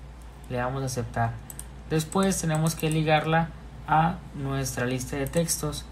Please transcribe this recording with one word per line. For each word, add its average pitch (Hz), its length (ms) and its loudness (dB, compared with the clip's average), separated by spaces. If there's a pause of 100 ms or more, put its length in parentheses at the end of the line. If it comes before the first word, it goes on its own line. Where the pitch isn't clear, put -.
(500)
Le 123 80 -2
damos 127 240 -2
a 135 40 -2
aceptar. 117 480 -2 (560)
Después 185 500 2
tenemos 160 360 2
que 160 140 0
ligarla 156 600 4 (380)
a 160 280 6 (200)
nuestra 135 500 -2
lista 127 320 -2
de 135 100 -2
textos. 151 640 0